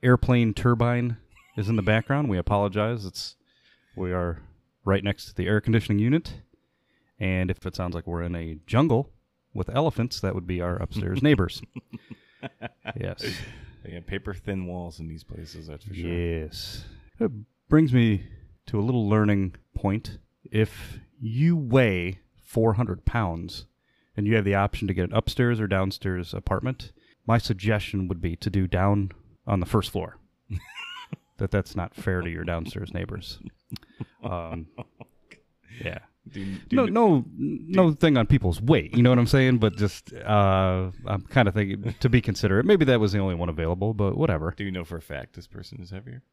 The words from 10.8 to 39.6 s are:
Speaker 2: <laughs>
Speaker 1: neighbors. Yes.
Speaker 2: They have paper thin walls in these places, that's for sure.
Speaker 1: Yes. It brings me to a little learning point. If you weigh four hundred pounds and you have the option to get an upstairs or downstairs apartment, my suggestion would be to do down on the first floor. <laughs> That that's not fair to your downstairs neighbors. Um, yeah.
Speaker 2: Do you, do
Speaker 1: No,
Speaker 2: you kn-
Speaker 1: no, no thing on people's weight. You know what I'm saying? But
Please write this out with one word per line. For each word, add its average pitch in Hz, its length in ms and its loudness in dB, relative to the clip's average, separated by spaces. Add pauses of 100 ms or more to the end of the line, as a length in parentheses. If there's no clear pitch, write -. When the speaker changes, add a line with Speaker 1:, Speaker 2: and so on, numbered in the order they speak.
Speaker 2:
<laughs> - 0 -
Speaker 1:
neighbors. 123 400 0 (1400)
Yes. 92 240 -8 (600)
Speaker 2:
They - 80 -14
have 85 160 -14
paper 98 260 -8
thin 95 320 -6
walls 87 360 -10
in 80 80 -10
these 80 160 -14
places, 80 420 -16
that's 73 180 -16
for 98 80 -12
sure. 85 160 -8
Speaker 1:
Yes. 85 760 -6 (340)
It 220 120 0 (360)
brings 151 260 6
me 113 300 4 (440)
to 107 120 -2
a - 20 0
little 113 280 0
learning 104 460 4 (200)
point. - 440 -4 (300)
If - 500 -2 (200)
you 135 380 2
weigh 110 640 2 (220)
four 113 320 2
hundred 98 300 -2
pounds 90 600 -4 (500)
and 104 120 -2
you 110 80 4
have 104 100 4
the 98 80 2
option 98 340 0
to 95 60 0
get 90 160 0
an - 40 -10
upstairs 120 460 0
or 107 60 0
downstairs 95 720 -2
apartment, 113 560 -4 (340)
my 113 140 4
suggestion 101 680 -2
would 87 140 -6
be 82 140 -4
to - 160 -4
do 95 160 0
down 98 440 2 (360)
on 101 120 2
the 87 60 -2
first 101 260 0
floor. 87 260 -6 (320)
<laughs> 92 80 -6 (800)
That 98 120 -2
that's - 260 -2
not 87 200 -6
fair 90 260 -2
to 87 80 -4
your 85 140 -8
downstairs 85 500 -6
neighbors. - 460 -8 (840)
Um, 85 440 -8 (1160)
yeah. 90 140 -8 (340)
Speaker 2:
Do 98 100 -10
you, 98 160 -8 (120)
do 240 60 0
Speaker 1:
No, 262 80 4
Speaker 2:
you - 80 0
kn- 156 800 2
Speaker 1:
no, 185 180 6
no 160 80 4
thing 151 220 4
on 113 100 4
people's 101 340 4
weight. 127 340 2
You 120 60 6
know 120 80 8
what 127 80 6
I'm 120 80 6
saying? 127 320 4
But 107 180 2